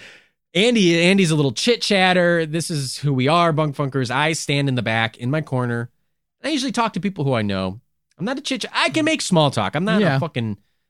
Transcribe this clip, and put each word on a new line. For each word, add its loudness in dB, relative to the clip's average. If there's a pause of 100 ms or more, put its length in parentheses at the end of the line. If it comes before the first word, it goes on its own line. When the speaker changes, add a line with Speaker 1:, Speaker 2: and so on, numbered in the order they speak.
(540)
Speaker 1:
Andy, 4
Andy's 4
a 2
little 2
chit 0
chatter. 2
This -4
is -6
who -2
we 2
are, 4
bunk -2
funkers. -2
I 0
stand -2
in 0
the -2
back -2
in -6
my 0
corner. -4 (540)
I -4
usually -2
talk -2
to -6
people -4
who 0
I 0
know. -4 (380)
I'm -8
not -4
a -10
chit -6
chat. -10
I 2
can 0
make -2
small 2
talk. -2
I'm -2
not 2
Speaker 2:
Yeah. 2
Speaker 1:
a 0
fucking, -4 (300)